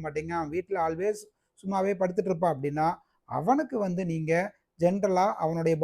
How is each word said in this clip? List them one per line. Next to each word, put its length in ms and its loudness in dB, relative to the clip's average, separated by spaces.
மாட்டீங்க, 340 -6
அவன் 180 -4
வீட்ல 300 -4
always 320 -2
சும்மாவே 400 0
படுத்துட்டு 320 0
இருப்பான் 220 2
அப்படின்னா, 340 0
அவனுக்கு 480 0
வந்து 260 -2
நீங்க 200 0
ஜென்ரலா 440 4
அவனுடைய 420 2